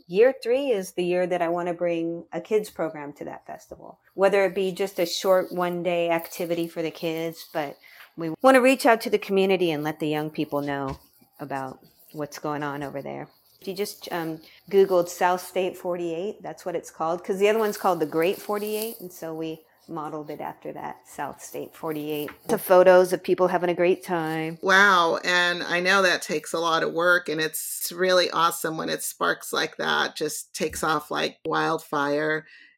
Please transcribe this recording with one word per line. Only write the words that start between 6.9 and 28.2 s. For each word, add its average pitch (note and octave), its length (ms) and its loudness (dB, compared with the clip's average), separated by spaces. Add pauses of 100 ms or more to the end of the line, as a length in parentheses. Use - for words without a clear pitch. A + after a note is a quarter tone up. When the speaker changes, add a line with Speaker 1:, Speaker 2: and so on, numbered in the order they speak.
Speaker 1:
kids, E3 600 -6
but D3+ 280 -8 (360)
we D#3+ 280 -6
wanna C4 180 8
reach B3+ 240 4
out A3+ 160 6
to A#3 100 -6
the G#3 80 2
community F#3+ 520 2
and D3 120 -2
let D#3 180 -6
the D#3+ 60 -2
young D3+ 220 -2
people D3 320 -4
know C#3 380 -4 (420)
about C3+ 380 -8 (340)
what's D3 260 -10
going D3 240 -4
on C#3+ 200 -6
over C#3 180 -8
there. C#3+ 280 -12 (340)
If - 40 -18
you G3 60 -6
just, G3+ 400 -8
um, D#3+ 300 -6 (280)
Googled F#3+ 380 6
South F3+ 320 0
State F#3 380 -4
forty-eight, F3 640 -6
that's - 240 -14
what F3 100 -4
it's - 140 -10
called, E3+ 340 -4
'cause G3 140 -4
the G3+ 100 4
other G#3+ 100 4
one's G#3 200 -2
called F3+ 220 2
the D#3 60 0
Great E3 320 0
Forty-eight, G#3+ 600 -6
and F3+ 100 -14
so D#3+ 240 -12
we D#3+ 300 -8 (280)
modeled D3+ 380 -10
it D3 100 -12
after D#3 320 -12
that, D3 340 -14
South - 360 -12
State - 340 -12
forty-eight. D3+ 540 -6 (180)
The A3 100 0
photos F#3 540 8
of E3+ 100 0
people F3+ 260 2
having F3 220 0
a F3 40 0
great F3+ 280 2
time. D#3+ 600 -4
Speaker 2:
Wow. F#3+ 600 6
And F3 400 2
I E3+ 180 -2
know F#3+ 220 4
that F3 200 2
takes D#3 300 -6
a E3+ 60 0
lot E3 240 2
of D#3 100 0
work, F3 360 2
and D#3+ 120 -2
it's - 540 -6
really F3+ 360 4